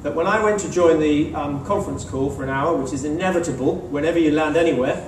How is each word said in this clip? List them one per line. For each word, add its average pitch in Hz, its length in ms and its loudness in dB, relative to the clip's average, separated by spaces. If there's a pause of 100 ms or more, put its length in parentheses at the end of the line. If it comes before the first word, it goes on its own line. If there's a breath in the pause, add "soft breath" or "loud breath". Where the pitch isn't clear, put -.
that 143 120 -4
when 165 120 0
I 214 140 2
went 208 200 2
to 156 100 -6
join 160 300 4
the, 151 340 2
um, 143 300 -4
conference 139 400 -4
call 135 240 -2
for - 140 -8
an 135 60 -6
hour, 139 280 0
which 139 160 -4
is 135 100 -4
inevitable 156 720 0
whenever 160 420 -2
you 156 140 4
land 156 240 0
anywhere, 156 400 2 (120)